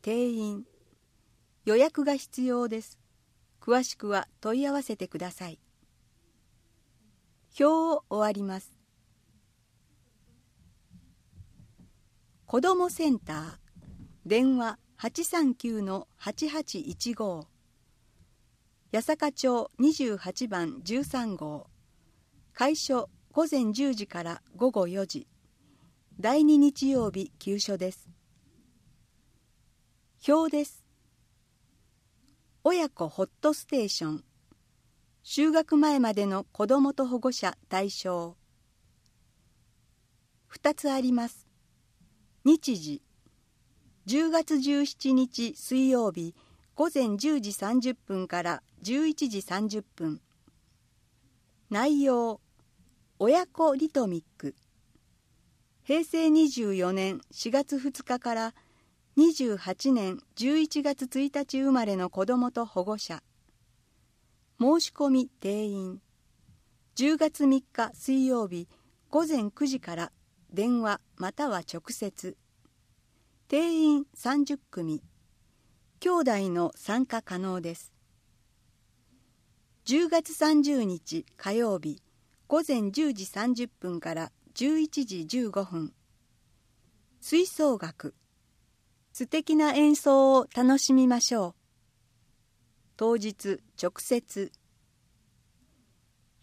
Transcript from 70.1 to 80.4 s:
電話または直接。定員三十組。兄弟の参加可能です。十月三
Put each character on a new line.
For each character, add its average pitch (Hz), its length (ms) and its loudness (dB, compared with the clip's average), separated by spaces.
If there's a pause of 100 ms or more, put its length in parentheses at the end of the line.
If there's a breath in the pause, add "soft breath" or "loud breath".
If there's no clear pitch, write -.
電 233 280 0
話 208 200 -2 (160)
ま 196 160 -6
た 294 160 -4
は 202 100 -2
直 170 300 -10
接。 190 480 -10 (1120)
定 330 240 2
員 302 420 4
三 285 300 0
十 277 140 -4 (120)
組。 160 320 -6 (960)
兄 359 120 0
弟 330 200 4 (200)
の 175 260 0
参 240 280 -2
加 226 160 -6
可 180 200 -8
能 185 200 -4
で 170 140 -8
す。 - 180 -20 (1900)
十 311 220 2
月 320 260 0
三 302 300 4